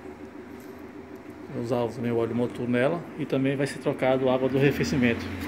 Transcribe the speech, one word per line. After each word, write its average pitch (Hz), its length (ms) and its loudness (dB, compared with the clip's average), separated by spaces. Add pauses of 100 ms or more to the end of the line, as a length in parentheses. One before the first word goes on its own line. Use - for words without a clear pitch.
(1500)
Vou 123 120 -4
usar 120 240 0
também 117 240 -2
o 117 40 2
óleo 113 160 2
motor 120 360 -2
nela 135 340 2 (160)
e 143 80 -2
também 135 300 2
vai 139 100 2
ser - 140 -8
trocado 131 480 2
a 127 80 6
água 131 120 2
do 131 80 2
arrefecimento, 131 680 4 (220)